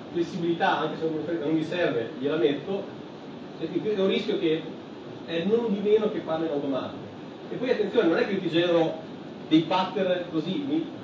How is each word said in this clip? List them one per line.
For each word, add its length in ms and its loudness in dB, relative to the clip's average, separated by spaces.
Flessibilità, 680 2
anche 180 -2
se 80 -2
non 100 0
mi 100 -2
fre-, 140 -2
non 160 0
mi 100 2
serve, 460 0
gliela 160 0
metto, 480 0
e, 140 -6
e 220 0
è 60 0
un 60 4
rischio 320 2
che 240 2
è 180 -2
non 280 2
di 80 0
meno 320 4
che 80 -4
farlo 260 -2
in 60 -2
automatico. 500 -4
E 60 -6
poi 140 -2
attenzione, 380 4
non 100 6
è 80 4
che 80 -2
io 60 0
ti 80 -2
genero 460 4
dei 140 8
pattern 680 2
così, 360 -2
mi, 200 0